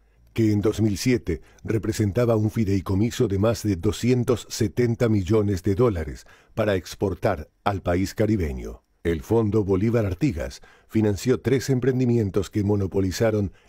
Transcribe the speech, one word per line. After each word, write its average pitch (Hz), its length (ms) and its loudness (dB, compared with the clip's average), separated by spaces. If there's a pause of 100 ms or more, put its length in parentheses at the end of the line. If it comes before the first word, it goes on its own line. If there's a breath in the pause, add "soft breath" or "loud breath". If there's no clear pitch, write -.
(320)
que 110 180 2
en 104 120 2
dos 104 180 0
mil 107 160 2
siete 107 460 -2 (200 soft breath)
representaba 110 760 0
un 107 140 2
fideicomiso 101 760 0
de 95 100 -2
más 110 260 0
de 101 120 0
doscientos 117 720 0
setenta 117 600 0
millones 101 520 2
de 101 120 2
dólares 85 520 0 (280 soft breath)
para 107 200 0
exportar 92 760 -4 (140)
al 101 180 -2
país 92 320 -2
caribeño. 80 680 -2 (220)
El 85 160 -2
Fondo 107 440 0
Bolívar 107 420 0
Artigas 87 560 -4 (260 soft breath)
financió 107 520 0
tres 127 280 0
emprendimientos 120 800 0
que 104 140 -2
monopolizaron 98 920 0 (160 soft breath)